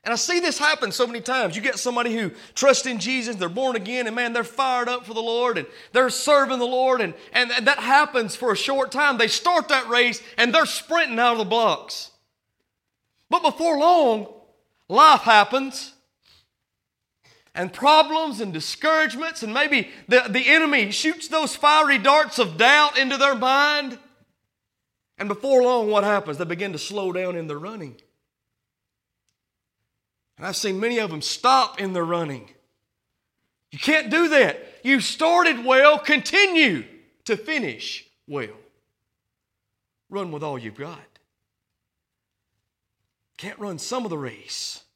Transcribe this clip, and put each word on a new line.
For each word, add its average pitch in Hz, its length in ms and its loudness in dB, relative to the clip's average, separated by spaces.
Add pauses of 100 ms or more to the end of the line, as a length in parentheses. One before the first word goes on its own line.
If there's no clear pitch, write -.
And 226 80 -4
I 233 40 -2
see 349 240 -2
this 339 180 -2
happen 294 340 0
so 247 140 0
many 233 160 -10
times. 233 340 -4
You 208 60 -8
get 233 160 -4
somebody 240 360 -2
who 214 180 -4 (220)
trusts 262 300 4
in 247 140 -6
Jesus, 233 380 -4
they're 180 120 -4
born 247 280 -4
again, 233 300 -6
and 220 80 -8
man, 240 200 -4
they're 233 100 -2
fired 247 460 -2
up 247 160 -6
for 220 80 -14
the 226 80 -4
Lord, 233 340 -2
and 175 100 -6 (260)
they're 254 180 4
serving 269 480 2
the 240 80 -2
Lord, 254 340 0
and, 175 140 -4 (180)
and, 240 180 2
and 240 160 -2
that 277 120 2
happens 254 580 0
for 233 160 -2
a 190 60 0
short 269 340 -2
time. 277 240 0
They 226 100 2
start 349 420 0
that 262 200 0
race, 240 340 0 (140)
and 240 180 2
they're 320 120 4
sprinting 302 520 -2
out 240 140 4
of 226 60 -2
the 214 80 -2
blocks. 214 640 -2 (1200)
But 359 120 2
before 320 360 0
long, 285 480 4 (600)
life 269 360 6
happens, 233 680 2 (1600)
and 180 160 -6
problems 311 680 2
and 196 120 -6
discouragements, 311 920 -4
and 214 100 -8
maybe 285 340 0 (200)
the, 247 200 4
the 247 200 -2
enemy 285 420 2
shoots 311 380 -4
those 311 260 -2
fiery 294 440 4
darts 285 420 2
of 170 160 -2
doubt 285 420 4
into 269 180 0
their 277 200 2
mind. 277 600 0 (1200)
And 208 100 -8
before 254 340 2
long, 247 260 2
what 208 140 2
happens? 202 360 -2
They 175 80 -6
begin 175 260 -6
to 151 80 -10
slow 196 320 -6
down 180 240 -6
in 165 100 -8
their 147 140 -10
running. 175 340 -14 (2500)
And 143 80 -16
I've 190 120 -6
seen 190 240 -4
many 233 180 -2
of 208 140 -4
them 151 100 -8
stop 254 580 0
in 196 120 -6
their 175 120 -2
running. 160 460 -6 (1200)
You 143 80 -18
can't 294 320 0
do 320 200 2
that. 240 520 2
You 262 160 2
started 320 640 0
well, 269 320 8
continue 302 840 2 (440)
to 214 100 -2
finish 214 680 -8 (220)
well. 127 300 -8 (1500)
Run 185 220 -8
with 147 100 -10
all 143 160 -8
you've 110 160 -12
got. 147 240 -14 (2500)
Can't 202 240 -16
run 190 180 -10
some 247 240 -8
of 208 80 -8
the 160 80 -6
race. - 640 -12 (160)